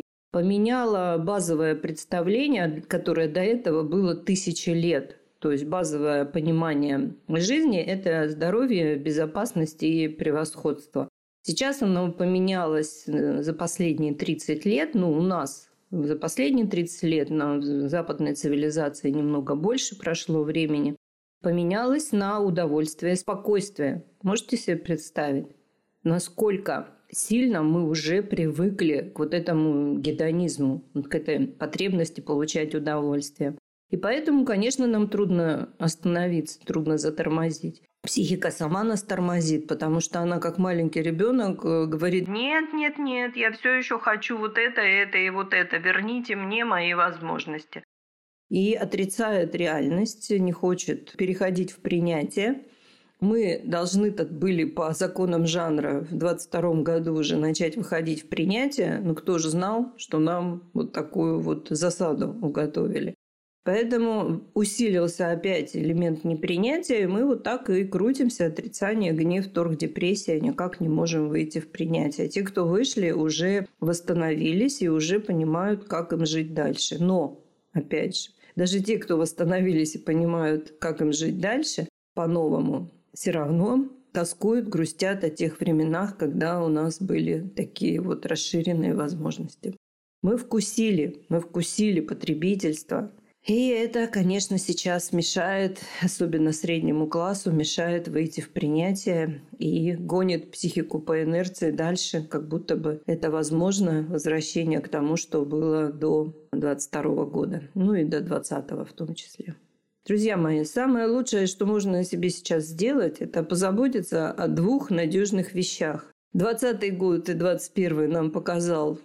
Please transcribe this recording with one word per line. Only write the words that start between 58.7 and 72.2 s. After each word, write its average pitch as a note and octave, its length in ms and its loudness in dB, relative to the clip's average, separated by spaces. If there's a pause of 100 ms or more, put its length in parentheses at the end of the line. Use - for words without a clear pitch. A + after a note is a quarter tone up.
Но E3 120 0
кто F3+ 220 0
же D#3+ 120 0
знал, G#3 480 0
что - 220 -2
нам F3 540 0
вот E3 200 -4
такую E3 480 -2
вот D#3 280 -2
засаду D#3 720 -2
уготовили? - 760 -2 (500)
Поэтому A3+ 880 0
усилился F3+ 760 2
опять E3+ 460 -2
элемент E3 480 0
непринятия, F#3+ 760 0
и G3 60 2
мы G3 200 2
вот A#3 180 0
так B3 260 -4
и F#3+ 140 4
крутимся: G3 640 2
отрицание, G3 640 0
гнев, F3 400 2
торг, E3+ 240 0
депрессия, E3+ 640 0
никак F3+ 400 -2
не E3 80 0
можем D#3+ 400 2
выйти D#3 320 -2
в D3+ 100 -10
принятие. D#3+ 600 -2